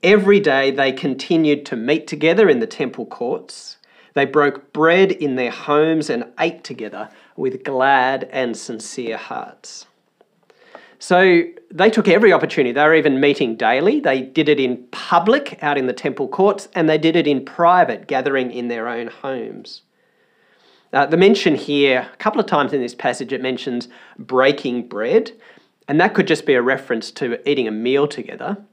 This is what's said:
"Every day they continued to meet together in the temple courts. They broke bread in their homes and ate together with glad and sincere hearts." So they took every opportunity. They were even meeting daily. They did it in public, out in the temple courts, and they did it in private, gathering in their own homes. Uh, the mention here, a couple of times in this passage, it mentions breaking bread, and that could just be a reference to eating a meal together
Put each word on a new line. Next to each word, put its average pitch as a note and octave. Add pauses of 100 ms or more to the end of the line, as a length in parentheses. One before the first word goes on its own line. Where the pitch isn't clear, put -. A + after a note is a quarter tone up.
"Every G3
day C3+
they C3+
continued D3
to -
meet C#3+
together D#3+
in C3
the A2+
temple B2
courts. - (380)
They C#3+
broke C#3
bread E3+
in C#3
their B2
homes D#3
and A#2+ (140)
ate E3+
together G#2+ (260)
with C3
glad C3
and B2
sincere A2+
hearts." - (1120)
So F3+ (280)
they F#3+
took G#3
every G3
opportunity. C#3
They C#3+
were D#3+
even C#3
meeting C3+
daily. C#3+
They C3+
did D3+
it D3
in B2
public, G3+
out D3
in C3
the B2
temple C3+
courts, G3
and E3
they D#3
did D#3+
it D#3+
in C3+
private, E3+
gathering C3
in A#2+
their A#2
own A#2+
homes. A2+ (1120)
Uh, C#3
the D#3
mention F#3
here, C#3
a -
couple A3
of -
times C#3+
in C#3
this A#2+
passage, B2
it B2+
mentions B2+ (320)
breaking B2+
bread, C3+ (560)
and D#3
that G#3
could G3
just D#3
be C#3+
a B2
reference B2
to A#2+
eating C#3
a A2
meal B2+
together C#3+ (160)